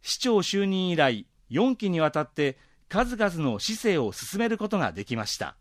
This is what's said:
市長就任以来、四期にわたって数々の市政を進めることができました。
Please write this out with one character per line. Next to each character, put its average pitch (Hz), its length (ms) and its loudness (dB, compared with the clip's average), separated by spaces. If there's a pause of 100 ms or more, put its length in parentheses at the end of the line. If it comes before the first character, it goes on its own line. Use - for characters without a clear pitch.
市 - 160 -4
長 240 240 4
就 196 200 0
任 190 260 0
以 175 60 0
来、 131 300 2 (240)
四 233 260 2
期 208 140 -2
に 170 100 2
わ 151 120 4
た 151 100 -2
っ 147 100 -6
て 143 280 -2 (280)
数 240 300 0
々 202 200 0
の 135 200 0
市 220 160 -4
政 185 320 0
を 98 80 -4
進 - 260 -8
め 233 80 2
る 214 120 -2
こ 208 100 -4
と 208 80 -2
が 127 140 0
で 95 120 -8
き 117 120 -4
ま 110 100 -4
し - 140 -6
た。 76 220 -8